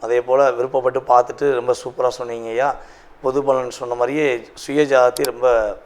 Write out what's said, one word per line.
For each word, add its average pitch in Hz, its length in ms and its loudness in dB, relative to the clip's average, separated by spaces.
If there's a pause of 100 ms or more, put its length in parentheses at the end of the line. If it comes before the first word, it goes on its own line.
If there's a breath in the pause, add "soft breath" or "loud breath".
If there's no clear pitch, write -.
அதே 120 200 0
போல 131 300 2
விருப்பப்பட்டு 127 560 -2
பார்த்துட்டு 135 460 2
ரொம்ப 123 200 0 (100)
சூப்பரா 127 240 -4
சொன்னீங்க 117 420 -8
ஐயா. 131 260 -2 (460 loud breath)
பொது 135 220 -2
பலன் 131 260 0
சொன்ன 120 260 -8
மாதிரியே 123 580 -2
சுய 143 300 0
ஜாதகத்தை 127 420 4
ரொம்ப 117 600 0